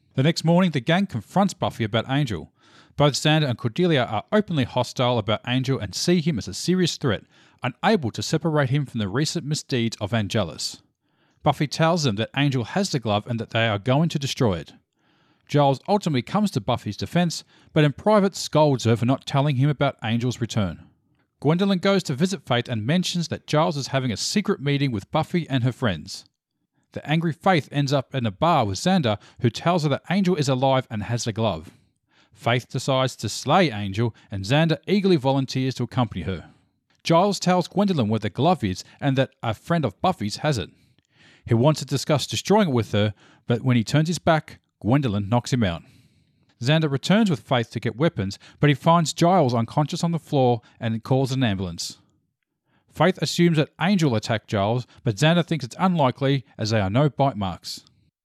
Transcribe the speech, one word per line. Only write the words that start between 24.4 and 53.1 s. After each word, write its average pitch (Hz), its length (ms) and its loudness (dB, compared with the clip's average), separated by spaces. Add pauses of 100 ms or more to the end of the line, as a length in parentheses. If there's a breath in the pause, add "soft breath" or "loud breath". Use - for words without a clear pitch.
meeting 139 320 0
with 101 180 -6
Buffy 156 380 -2
and 131 160 -2
her 127 80 0
friends. 92 520 -6 (680)
The - 160 -12
angry 160 240 0
Faith 180 400 0
ends 143 200 -2
up 139 220 -2
in 123 120 -4
a 107 40 -2
bar 147 360 0
with 98 120 -4
Xander, 160 400 0 (220 soft breath)
who 123 80 2
tells 165 360 0
her 156 40 0
that 135 220 -2
Angel 180 260 2
is 139 120 -2
alive 131 420 2
and 104 140 -6
has 120 200 -4
the 117 80 -4
glove. 92 380 -2 (640 soft breath)
Faith 120 360 -2
decides 131 480 -2
to - 120 -6
slay 156 420 0
Angel, 104 440 -4 (160 soft breath)
and 98 140 -8
Xander 156 420 2
eagerly 190 300 2
volunteers 135 600 -2
to 127 80 -4
accompany 113 380 -2
her. 82 280 -8 (520)
Giles 180 380 2
tells 180 280 0
Gwendolyn 180 400 0
where 110 120 0
the 104 80 -4
glove 156 340 0
is 92 220 -4 (160 loud breath)
and 135 160 0
that 131 140 0 (120)
a 117 120 -2
friend 170 320 -2
of - 160 -6
Buffy's 107 360 -2
has 147 200 -2
it. 76 120 -8 (760 soft breath)
He - 80 0
wants 139 260 4
to 139 60 -10
discuss 139 400 0
destroying 190 420 2
it 131 60 0
with 117 180 0
her, 104 220 2 (320 soft breath)
but 120 160 0
when 127 140 4
he 113 80 2
turns 156 240 0
his 175 100 -2
back, - 400 0 (220)
Gwendolyn 104 480 0
knocks 120 240 0
him 127 120 2
out. 85 180 -2 (800 soft breath)
Xander 151 280 0
returns 190 400 2
with 131 100 -2
Faith 123 300 -2
to 113 100 -6
get 104 160 -4
weapons, 110 420 -2 (200 loud breath)
but 147 100 4
he 147 60 4
finds 165 400 2
Giles 165 400 4
unconscious 147 500 -2
on 170 80 0
the 165 60 -2
floor 127 420 2 (180 soft breath)
and 113 240 -4
calls 131 300 0
an 131 100 -2
ambulance. 95 540 -4 (960)
Faith 180 300 2